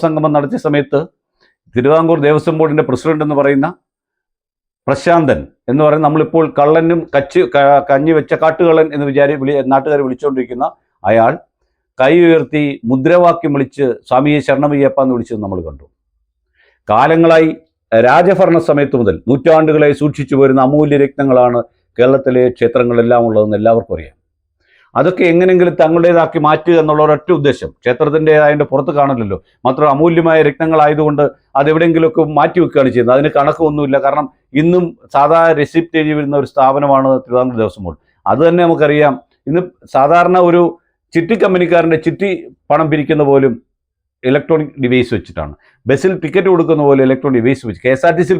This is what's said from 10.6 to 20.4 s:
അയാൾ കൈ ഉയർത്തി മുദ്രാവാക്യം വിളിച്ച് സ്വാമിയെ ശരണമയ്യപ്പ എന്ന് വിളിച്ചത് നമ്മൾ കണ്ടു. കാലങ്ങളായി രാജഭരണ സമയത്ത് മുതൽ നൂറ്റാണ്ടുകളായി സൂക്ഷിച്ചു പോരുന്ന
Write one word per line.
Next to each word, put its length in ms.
അയാൾ 300
കൈ 120
ഉയർത്തി 380
മുദ്രാവാക്യം 640
വിളിച്ച് 300
സ്വാമിയെ 380
ശരണമയ്യപ്പ 560
എന്ന് 120
വിളിച്ചത് 300
നമ്മൾ 220
കണ്ടു. 180
കാലങ്ങളായി 580
രാജഭരണ 640
സമയത്ത് 320
മുതൽ 140
നൂറ്റാണ്ടുകളായി 720
സൂക്ഷിച്ചു 380
പോരുന്ന 280